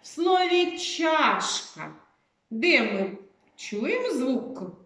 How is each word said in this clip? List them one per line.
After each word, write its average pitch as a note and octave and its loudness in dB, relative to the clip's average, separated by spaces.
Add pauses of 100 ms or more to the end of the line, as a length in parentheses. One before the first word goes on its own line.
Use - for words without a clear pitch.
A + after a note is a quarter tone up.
В - -20
слові F4+ 2
чашка. - 0 (560)
Де B3+ 4
ми G3 -2 (380)
чуємо F4+ -4
звук B3+ -2
К? F#3 -10 (200)